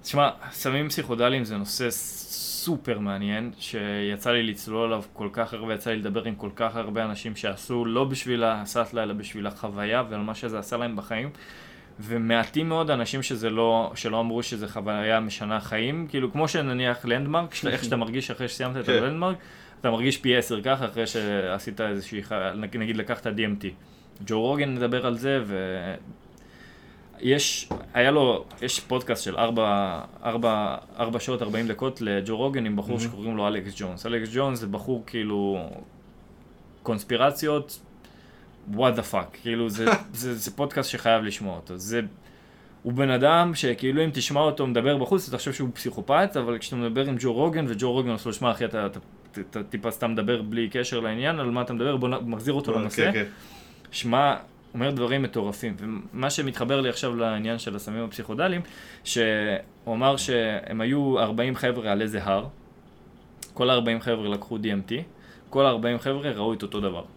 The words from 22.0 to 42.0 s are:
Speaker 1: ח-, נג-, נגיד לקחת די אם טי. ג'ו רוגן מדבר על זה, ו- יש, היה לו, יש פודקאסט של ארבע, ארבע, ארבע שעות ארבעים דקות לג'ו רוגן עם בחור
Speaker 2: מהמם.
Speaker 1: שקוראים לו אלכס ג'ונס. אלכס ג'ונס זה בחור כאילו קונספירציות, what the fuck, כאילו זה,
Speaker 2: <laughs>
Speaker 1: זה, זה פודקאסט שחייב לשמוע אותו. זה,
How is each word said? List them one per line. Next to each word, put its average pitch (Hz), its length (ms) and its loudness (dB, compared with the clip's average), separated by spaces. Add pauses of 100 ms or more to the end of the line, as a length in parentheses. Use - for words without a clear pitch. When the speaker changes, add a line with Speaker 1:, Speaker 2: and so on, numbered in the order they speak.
Speaker 1:
ח-, 107 100 -8
נג-, 98 440 -2
נגיד 110 200 -2
לקחת 110 300 -4
די 107 200 0
אם 104 140 0
טי. 98 100 -4 (560)
ג'ו 110 140 2
רוגן 139 340 2
מדבר 123 320 0
על 120 100 0
זה, 135 300 2
ו- 92 480 -4 (1300)
יש, - 480 2 (260)
היה 123 160 6
לו, 131 340 4 (180)
יש 123 180 -2
פודקאסט 127 440 -2
של 92 120 -4
ארבע, 101 640 2 (240)
ארבע, 110 520 2 (220)
ארבע 117 220 0
שעות 123 220 -2
ארבעים 110 260 0
דקות 127 320 -2
לג'ו 104 360 0
רוגן 131 300 0
עם 104 100 0
בחור 101 200 -2
Speaker 2:
מהמם. 113 120 -2
Speaker 1:
שקוראים 110 280 -4
לו 104 120 2
אלכס 101 280 -4
ג'ונס. 92 300 -6
אלכס 113 260 -2
ג'ונס 131 260 0
זה 110 80 -6
בחור 110 400 -4
כאילו 101 640 -2 (1120)
קונספירציות, 143 960 2 (920)
what 104 40 -2 (180)
the 117 160 -4
fuck, 92 140 0 (160)
כאילו 117 260 0
זה, 110 180 0 (160)
Speaker 2:
<laughs> - 100 -16
Speaker 1:
זה, 120 220 -4
זה 110 160 -6
פודקאסט 143 400 -2
שחייב 113 340 4
לשמוע 101 320 -4
אותו. 87 200 -10
זה, 107 240 -2 (840)